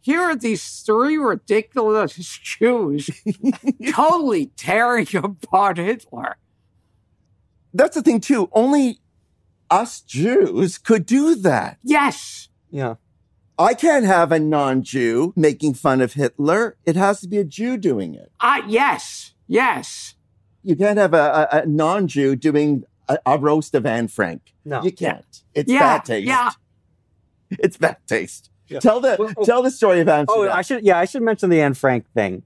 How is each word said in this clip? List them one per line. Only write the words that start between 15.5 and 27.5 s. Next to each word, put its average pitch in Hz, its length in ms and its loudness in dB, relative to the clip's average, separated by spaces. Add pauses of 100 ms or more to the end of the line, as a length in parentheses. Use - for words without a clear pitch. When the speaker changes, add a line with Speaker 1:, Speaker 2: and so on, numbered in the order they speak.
Speaker 2:
fun 131 260 0
of 123 120 0
Hitler. 151 720 -2
It 160 100 0
has 196 260 0
to 180 60 -16
be 202 100 -4
a 202 60 0
Jew 226 340 -6
doing 107 380 -2
it. - 240 -20
Speaker 1:
Uh, 254 280 0
yes. 226 680 -2 (140)
Yes. - 680 -2 (480)
Speaker 2:
You 175 120 0
can't 202 220 2
have 185 160 4
a, 151 380 4
a, 151 80 2
a - 60 -2
non-Jew 156 720 0
doing 147 460 0 (240)
a, 135 180 0
a 139 120 2
roast 151 380 0
of 135 100 0
Anne 117 220 -2
Frank. - 460 -6 (120)
Speaker 3:
No. 135 180 -6
Speaker 2:
You 175 80 -2
can't. - 500 -8 (120)
It's 147 180 -2
Speaker 1:
Yeah. 269 80 2
Speaker 2:
bad - 260 2
taste. 117 220 -4
Speaker 1:
Yeah. 247 220 0 (1000)